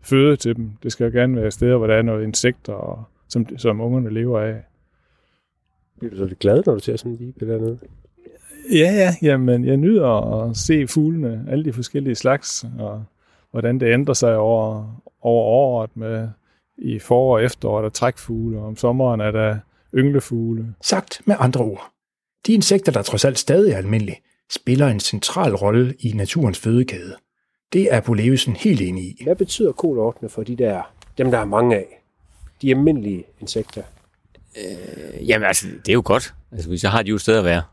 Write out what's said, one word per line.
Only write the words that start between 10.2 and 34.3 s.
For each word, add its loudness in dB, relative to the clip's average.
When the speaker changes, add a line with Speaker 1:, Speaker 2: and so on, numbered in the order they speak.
Speaker 1:
at -6
se 2
fuglene, -2
alle -2
de -2
forskellige -4
slags, -2
og -8
hvordan -2
det 4
ændrer 2
sig 2
over, 0
over 2
året 2
med, -6
i -6
forår 2
og 2
efterår -2
er -2
der -4
trækfugle, -4
og -10
om -10
sommeren 0
er -2
der 0
ynglefugle. -2
Speaker 3:
Sagt -4
med 4
andre 0
ord. -8
De 4
insekter, 2
der 0
trods 0
alt 0
stadig 4
er -2
almindelige, -2
spiller 2
en 0
central -2
rolle 2
i -4
naturens -2
fødekæde. -2
Det 2
er 2
Bo -2
Levesen 2
helt 2
enig -4
i. -14
Speaker 2:
Hvad 0
betyder 0
kolortene -2
for -8
de -6
der, -2
dem 2
der 2
er -2
mange 4
af? -6
De 0
almindelige 2
insekter? -8